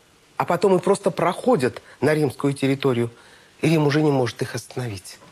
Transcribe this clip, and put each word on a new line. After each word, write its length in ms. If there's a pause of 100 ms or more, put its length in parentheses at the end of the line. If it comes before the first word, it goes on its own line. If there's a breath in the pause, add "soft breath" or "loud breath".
(380)
а 80
потом 300
и 40
просто 320
проходят 720 (200 loud breath)
на 120
римскую 400
территорию. 560 (520 loud breath)
И 80
Рим 180
уже 140
не 100
может 300
их 140
остановить. 600 (140)